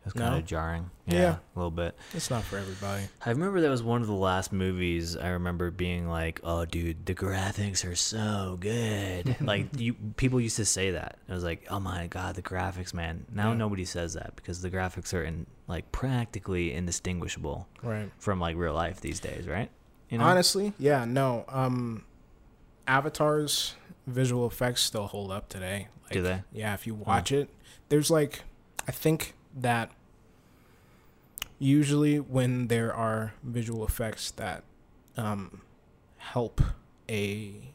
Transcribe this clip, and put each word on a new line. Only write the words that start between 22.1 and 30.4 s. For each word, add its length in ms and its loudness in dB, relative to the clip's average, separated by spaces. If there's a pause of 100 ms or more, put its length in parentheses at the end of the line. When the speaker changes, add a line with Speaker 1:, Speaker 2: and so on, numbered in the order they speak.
Speaker 2:
Avatar's 880 2 (320)
visual 400 2
effects 340 0
still 260 0
hold 240 -6
up 180 -6
today. 400 -6 (160)
Like, 80 -8
Speaker 1:
Do 100 2
they? 200 0 (100)
Speaker 2:
yeah, 200 -2
if 140 -6
you 80 -6
Speaker 1:
Huh. 100 -10
Speaker 2:
watch 280 2
it, 160 2 (400)
there's, 200 6
like, 340 4 (440)
I 40 -4
think 440 2 (200)
that 360 0 (1700)